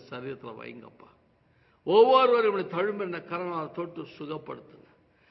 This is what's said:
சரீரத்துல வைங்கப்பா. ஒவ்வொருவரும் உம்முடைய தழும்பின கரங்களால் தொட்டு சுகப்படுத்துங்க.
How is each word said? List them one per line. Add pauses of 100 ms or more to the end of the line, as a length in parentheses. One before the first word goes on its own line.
சரீரத்துல
வைங்கப்பா. (720)
ஒவ்வொருவரும்
உம்முடைய
தழும்பின
கரங்களால்
தொட்டு
சுகப்படுத்துங்க. (420)